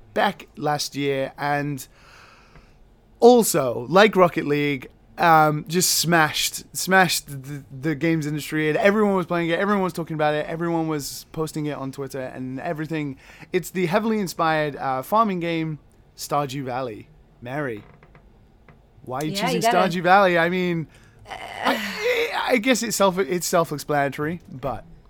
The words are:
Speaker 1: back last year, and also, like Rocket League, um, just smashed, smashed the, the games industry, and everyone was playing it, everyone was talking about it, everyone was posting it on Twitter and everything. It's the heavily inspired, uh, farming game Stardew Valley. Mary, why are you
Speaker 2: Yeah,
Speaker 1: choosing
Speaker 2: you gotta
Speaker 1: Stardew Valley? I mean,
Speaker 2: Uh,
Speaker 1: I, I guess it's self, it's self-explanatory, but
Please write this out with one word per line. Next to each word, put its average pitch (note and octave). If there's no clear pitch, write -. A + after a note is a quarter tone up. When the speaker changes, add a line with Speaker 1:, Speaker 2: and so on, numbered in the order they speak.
Speaker 1:
back G#3+
last D3
year, C#3
and C#3+
also, D#3+
like G3+
Rocket F3
League, C#3+
um, D3+
just F3
smashed, -
smashed F#3
the, C#3
the C#3
games D#3+
industry, D3+
and D3+
everyone G3+
was F3+
playing E3+
it, E3
everyone G3
was F3
talking E3
about D3+
it, D3+
everyone E3
was D3
posting D#3
it C#3+
on C3+
Twitter C3+
and C3
everything. D3+
It's F3+
the F3+
heavily G#3+
inspired, D#3
uh, C3+
farming G3+
game D#3+
Stardew C#3+
Valley. A#2+
Mary, B2
why B2+
are D3
you D#3
Speaker 2:
Yeah, G3
Speaker 1:
choosing A#3+
Speaker 2:
you E3
gotta A3+
Speaker 1:
Stardew F3
Valley? F3+
I E3
mean, F3
Speaker 2:
Uh, -
Speaker 1:
I, A4
I C4
guess A#3
it's G#3+
self, G3
it's F3+
self-explanatory, D3+
but B2